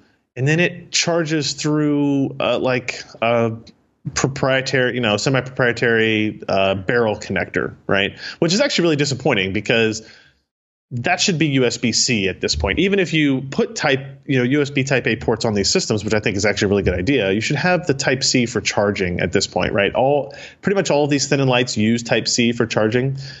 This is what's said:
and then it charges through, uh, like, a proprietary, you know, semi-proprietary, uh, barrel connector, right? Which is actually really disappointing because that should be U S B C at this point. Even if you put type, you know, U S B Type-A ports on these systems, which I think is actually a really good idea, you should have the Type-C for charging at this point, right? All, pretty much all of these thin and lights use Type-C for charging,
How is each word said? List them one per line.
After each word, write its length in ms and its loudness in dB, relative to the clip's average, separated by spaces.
and 100 -2
then 140 2
it 320 -2
charges 600 0
through, 840 0
uh, 220 0
like, 420 -2
a 320 2
proprietary, 840 0
you 60 -2
know, 140 2
semi-proprietary, 1300 0
uh, 260 2
barrel 400 0
connector, 600 -4
right? 320 0
Which 140 2
is 60 0
actually 240 0
really 140 2
disappointing 560 0
because 520 0
that 280 -2
should 180 0
be 100 2
U 180 2
S 120 0
B 140 -2
C 380 0
at 100 -8
this 160 -2
point. 240 -2
Even 200 2
if 120 -2
you 300 2
put 340 -4
type, 240 0
you 120 0
know, 80 2
U 160 2
S 80 -2
B 160 -2
Type-A 320 0
ports 260 -2
on 100 0
these 160 0
systems, 360 -2
which 80 0
I 80 2
think 160 0
is 80 -2
actually 220 0
a 20 2
really 140 2
good 140 0
idea, 340 0
you 100 2
should 160 -2
have 300 0
the 60 2
Type-C 520 0
for 160 -4
charging 580 0
at 140 -2
this 140 0
point, 260 -2
right? 200 2
All, 400 0
pretty 140 0
much 140 0
all 140 2
of 60 0
these 180 0
thin 140 2
and 80 4
lights 260 2
use 280 2
Type-C 500 2
for 120 0
charging, 520 0